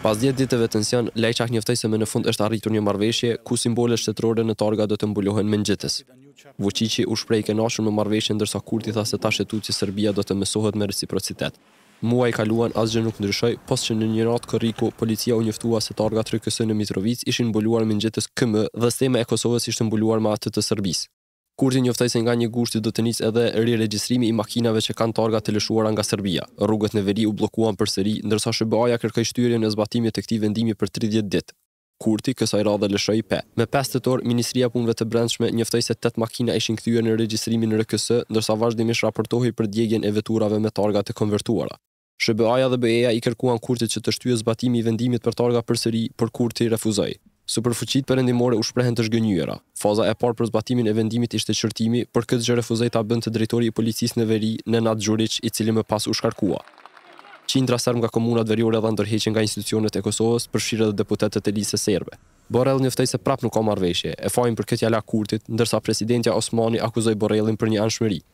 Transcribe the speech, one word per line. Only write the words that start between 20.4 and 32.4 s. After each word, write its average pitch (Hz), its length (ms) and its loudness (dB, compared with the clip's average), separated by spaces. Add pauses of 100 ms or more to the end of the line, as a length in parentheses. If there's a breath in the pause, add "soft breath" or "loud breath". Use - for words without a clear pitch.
të 107 160 -2
Serbisë. - 400 -2 (480)
Kurti 131 240 2
njoftoi 123 320 2
se 120 80 2
nga 117 160 2
një 117 160 2
gushti 120 320 0
do 113 80 0
të 113 160 0
nisë 110 220 -2
edhe 117 160 2 (100)
riregjistrimi 113 720 2
i 113 80 2
makinave 110 480 0
që - 160 -4
kanë 113 160 2
targa 110 240 2
të 104 160 -2
lëshuara 110 380 0
nga 104 100 0
Serbia. 101 400 -2 (160)
Rrugët 104 380 2
në 101 100 0
veri 104 220 2
u - 20 -2
bllokuan 107 480 0
përsëri, 104 380 0 (100)
ndërsa 107 240 0
Sh 113 160 0
B 110 160 2
A-ja 120 160 2
kërkoi 117 240 -2
shtyrjen 117 400 0
e 110 80 2
zbatimit 107 460 0
të 101 80 -6
këtij 113 180 -2
vendimi 107 320 0
për - 220 -4
tridhjetë 110 400 0
ditë. - 180 -6 (480)
Kurti 110 320 0
kësaj 104 320 0